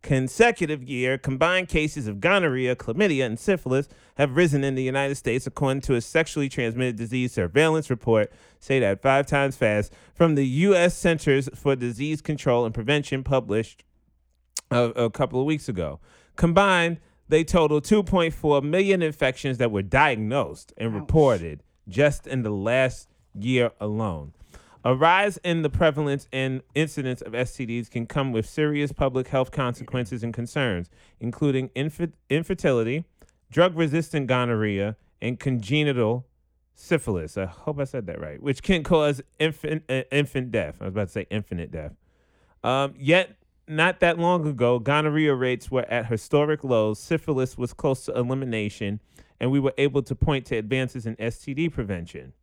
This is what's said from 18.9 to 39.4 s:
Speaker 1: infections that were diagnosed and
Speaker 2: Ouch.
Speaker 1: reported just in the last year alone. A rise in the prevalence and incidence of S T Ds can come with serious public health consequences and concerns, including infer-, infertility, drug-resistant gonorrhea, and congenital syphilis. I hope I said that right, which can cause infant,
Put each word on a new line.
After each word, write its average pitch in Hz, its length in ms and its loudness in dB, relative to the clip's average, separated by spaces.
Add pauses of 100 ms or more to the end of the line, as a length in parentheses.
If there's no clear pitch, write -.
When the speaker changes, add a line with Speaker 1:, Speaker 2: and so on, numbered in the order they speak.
Speaker 1:
infections 139 560 -2
that 117 140 0
were 98 100 0
diagnosed 110 920 0
and 113 180 -4
Speaker 2:
Ouch. 101 60 -4
Speaker 1:
reported 101 600 2 (260)
just 139 400 0
in 127 140 -2
the 110 80 -2
last 113 580 0 (260)
year 120 460 0
alone. 104 520 -4 (520)
A 127 100 4
rise 175 440 4
in 165 240 -2
the 151 80 0
prevalence 147 640 0
and 131 300 -4 (120)
incidence 143 480 -2
of 110 120 -12
S 120 220 -4
T 127 100 -6
Ds 117 220 -6
can 117 180 -6
come 135 260 -2
with 110 140 -2
serious 147 460 -2
public 131 360 -2
health 131 220 0
consequences 123 720 -6
and 117 100 -6
concerns, 117 580 -4 (280)
including 131 560 -2
infer-, 156 380 -4 (180)
infertility, 143 720 0 (460)
drug-resistant 160 800 2
gonorrhea, 107 680 0 (240)
and 123 200 -6
congenital 123 880 0 (480)
syphilis. 92 600 -4
I 95 100 -2
hope 143 340 -8
I 139 40 -2
said 123 220 -8
that 85 140 -10
right, 76 220 -12
which 139 200 -4
can 180 220 2
cause 147 380 4 (160)
infant, 156 500 -2